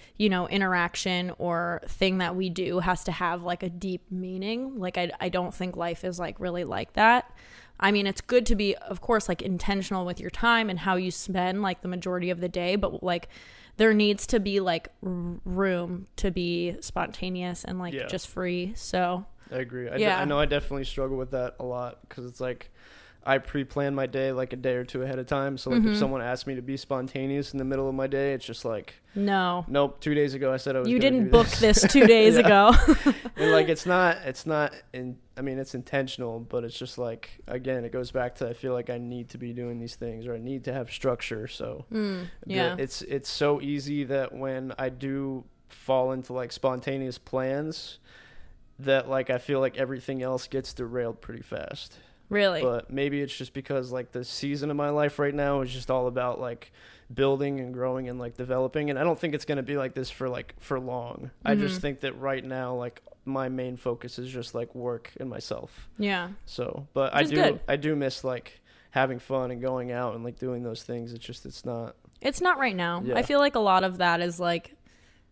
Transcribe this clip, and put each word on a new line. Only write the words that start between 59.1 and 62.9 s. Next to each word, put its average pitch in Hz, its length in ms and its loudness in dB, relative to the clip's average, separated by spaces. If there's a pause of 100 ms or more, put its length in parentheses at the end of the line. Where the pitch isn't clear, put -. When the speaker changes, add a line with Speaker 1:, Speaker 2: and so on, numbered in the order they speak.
Speaker 2:
think 160 160 -2
it's 143 100 -4
gonna 143 180 -2
be 143 140 -4
like 131 160 -4
this 131 160 -4
for, - 180 -6
like, - 320 -8
for 135 200 -4
long. 123 500 -8 (160)
I 214 100 4
just 202 200 0
Speaker 1:
Mm-hmm. 180 60 -6
Speaker 2:
think 139 200 -4
that 135 180 -6
right 135 240 -4
now, 127 300 -6
like, 123 280 -8 (240)